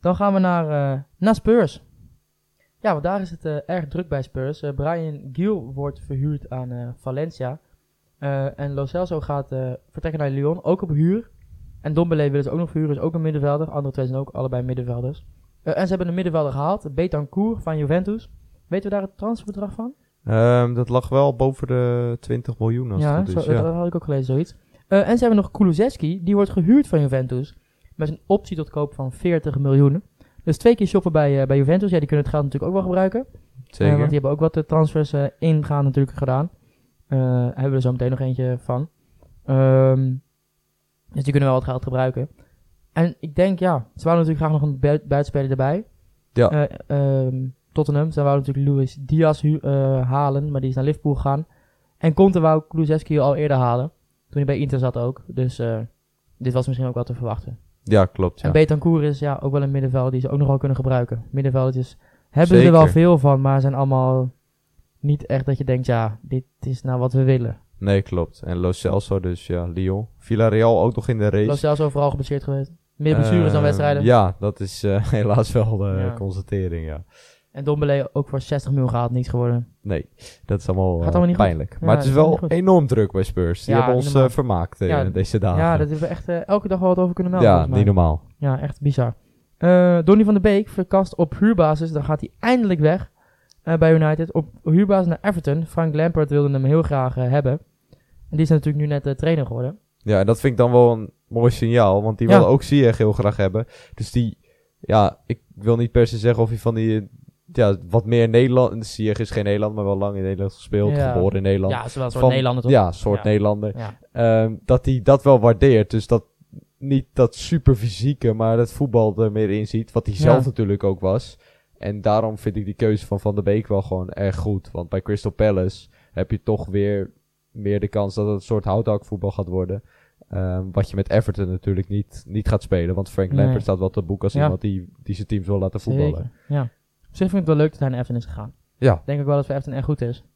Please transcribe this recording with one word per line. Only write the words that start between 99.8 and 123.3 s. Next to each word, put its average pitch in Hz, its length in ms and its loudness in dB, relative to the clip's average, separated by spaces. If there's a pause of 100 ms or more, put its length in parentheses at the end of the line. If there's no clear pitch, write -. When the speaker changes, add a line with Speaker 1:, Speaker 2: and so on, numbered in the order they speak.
Speaker 2:
Ja, 104 220 2
en 98 60 2
dat 110 140 2
vind 139 120 2
ik 107 60 -6
dan 123 140 4
wel 120 200 8
een 110 180 -6 (180)
mooi 117 220 2
signaal, 110 520 2
want 110 160 -2
die 117 100 0
Speaker 1:
Ja. 190 80 8
Speaker 2:
wilde 101 160 6
ook 139 100 2
Ziyech 131 360 4
heel 107 140 2
graag 101 240 0
hebben. 101 300 -2 (280)
Dus - 160 -10
die, 117 280 -2 (420)
ja, 104 460 2
ik - 140 -6 (140)
wil 110 220 0
niet 120 160 -2
per 120 140 6
se 117 120 -6
zeggen 113 240 2
of 113 60 2
hij 113 100 -6
van 117 160 -2
die, 110 260 0
eh, 98 60 -12 (460)
ja, 104 240 2 (120)
wat 101 180 0
meer 117 220 4
Nederland, 120 580 2
Ziyech 107 320 -4
is 113 120 -4
geen 104 140 -2
Nederland, 104 300 0
maar 104 100 -4
wel 98 140 0
lang 101 180 -4
in 95 60 -4
Nederland 95 300 -4
gespeeld, 104 440 0
Speaker 1:
Ja. - 160 0
Speaker 2:
geboren 92 240 0
in 98 60 -2
Nederland. 98 300 0
Speaker 1:
Ja, 113 120 -6
is 117 100 -12
wel 131 100 -4
een 120 60 -4
soort 127 120 -4
Speaker 2:
Van 127 80 6
Speaker 1:
Nederlander, 127 320 0
toch? 127 100 2
Speaker 2:
Ja, 107 140 6
een 87 80 -4
soort 101 280 -2
Speaker 1:
Ja. - 60 -14
Speaker 2:
Nederlander. 104 480 0
Speaker 1:
Ja. 110 220 -12 (140)
Speaker 2:
Ehm, 113 420 2 (100)
dat 127 200 2
hij 135 180 0
dat 135 200 6
wel 135 180 6
waardeert, 113 500 4
dus 110 160 -2
dat 113 180 0 (540)
niet 135 340 -2
dat 123 220 2
super 139 400 2
fysieke, 113 580 -2
maar 113 260 0
het 117 140 0
voetbal 110 500 0
er 107 100 0
meer 107 180 -2
in 104 160 -2
ziet, - 260 -6
wat - 140 -2
hij 107 80 -6
Speaker 1:
Ja. 117 60 -6
Speaker 2:
zelf 131 240 4
natuurlijk 101 400 -2
ook 95 160 -2
was. 95 380 -2 (400)
En 104 220 -8
daarom 107 380 0
vind 104 180 -6
ik 107 80 -6
die 101 100 -8
keuze 107 320 0
van 101 140 -4
Van 104 140 -2